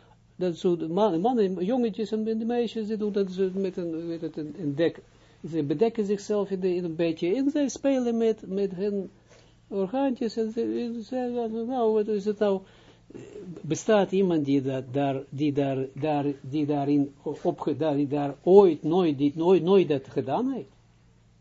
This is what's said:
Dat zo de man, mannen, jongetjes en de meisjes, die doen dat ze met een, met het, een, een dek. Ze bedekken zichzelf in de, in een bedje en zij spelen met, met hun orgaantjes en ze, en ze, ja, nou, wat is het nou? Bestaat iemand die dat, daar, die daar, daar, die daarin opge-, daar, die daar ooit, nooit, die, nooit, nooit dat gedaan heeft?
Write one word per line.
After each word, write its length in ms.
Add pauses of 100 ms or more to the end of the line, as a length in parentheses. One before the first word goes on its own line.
(360)
Dat 200
zo 200
de 120
man, 320
mannen, 440
jongetjes 480
en 120
de 200
meisjes, 420
die 100
doen 160
dat 180
ze 240
met 220
een, 320
met 120
het, 160
een, 220
een 160
dek. 260 (500)
Ze 120
bedekken 420
zichzelf 460
in 100
de, 140
in 100
een 120
bedje 380
en 160
zij 180
spelen 480
met, 300
met 280
hun 360 (580)
orgaantjes 680
en 140
ze, 100
en 420
ze, 140
ja, 480
nou, 280
wat 160
is 160
het 140
nou? 220 (1000)
Bestaat 520
iemand 320
die 180
dat, 300
daar, 360
die 240
daar, 420
daar, 300 (160)
die 260
daarin 460 (100)
opge-, 540
daar, 200
die 120
daar 340
ooit, 400
nooit, 360
die, 160
nooit, 280
nooit 260
dat 200
gedaan 440
heeft? 160 (720)